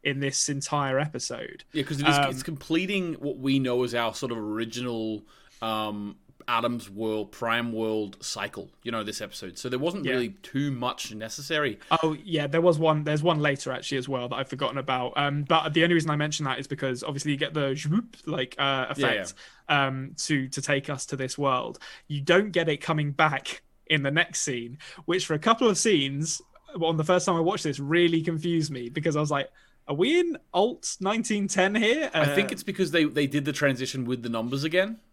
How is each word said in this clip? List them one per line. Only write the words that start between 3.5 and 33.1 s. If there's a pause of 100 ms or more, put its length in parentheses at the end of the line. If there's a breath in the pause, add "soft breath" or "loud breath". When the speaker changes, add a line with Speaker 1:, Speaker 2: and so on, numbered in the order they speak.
Speaker 2:
know
as
our
sort
of
original, (400 soft breath)
um, (300)
Adam's
world,
Prime
world
cycle, (140)
you
know,
this
episode.
So
there
wasn't
Speaker 1:
Yeah.
Speaker 2:
really (140)
too
much
necessary. (240 loud breath)
Speaker 1:
Oh,
yeah,
there
was
one,
there's
one
later,
actually,
as
well
that
I've
forgotten
about.
Um,
but
the
only
reason
I
mention
that
is
because,
obviously,
you
get
the
zhoop, (120)
like,
uh,
Speaker 2:
Yeah,
Speaker 1:
effect, (340 loud breath)
Speaker 2:
yeah.
Speaker 1:
um,
to,
to
take
us
to
this
world. (280 loud breath)
You
don't
get
it
coming
back (240)
in
the
next
scene, (280 loud breath)
which
for
a
couple
of
scenes, (360)
on
the
first
time
I
watched
this,
really
confused
me
because
I
was
like, (380 soft breath)
"Are
we
in (160)
alt
nineteen
ten
here?"
Speaker 2:
I
think
Speaker 1:
Uh,
Speaker 2:
it's
because
they,
they